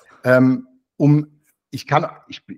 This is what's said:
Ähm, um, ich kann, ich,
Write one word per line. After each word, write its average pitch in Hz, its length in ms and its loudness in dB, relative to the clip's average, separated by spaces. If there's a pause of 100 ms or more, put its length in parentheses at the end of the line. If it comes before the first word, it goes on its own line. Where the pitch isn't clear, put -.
(240)
Ähm, 127 440 2 (300)
um, 151 300 0 (420)
ich - 160 -14
kann, 156 220 -2 (200)
ich, - 160 -20 (140)